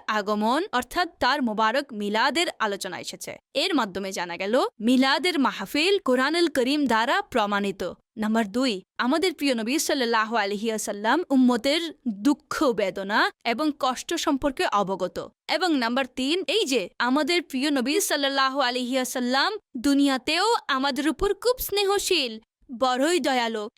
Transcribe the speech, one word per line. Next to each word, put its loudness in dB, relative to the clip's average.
আগমন, 0
অর্থাৎ -2
তার 2
মোবারক 0
মিলাদের 0
আলোচনা -4
এসেছে। -12
এর 0
মাধ্যমে -2
জানা -8
গেল -2
মিলাদের 2
মাহফিল 0
কোরআনুল 2
করিম 0
দ্বারা 2
প্রমাণিত। 0
নাম্বার 2
দুই, 0
আমাদের 2
প্রিয় 0
নবী -2
সাল্লাল্লাহু 0
আলাইহি -2
ওয়াসাল্লাম 0
উম্মতের 4
দুঃখ 0
বেদনা -2
এবং -2
কষ্ট -4
সম্পর্কে 0
অবগত। -2
এবং 0
নাম্বার -2
তিন, -2
এই 2
যে 0
আমাদের 2
প্রিয় -2
নবী 0
সাল্লাল্লাহু 0
আলাইহি 0
ওয়াসাল্লাম 0
দুনিয়াতেও 2
আমাদের 0
উপর 0
খুব 0
স্নেহশীল, 0
বড়ই 2
দয়ালু 0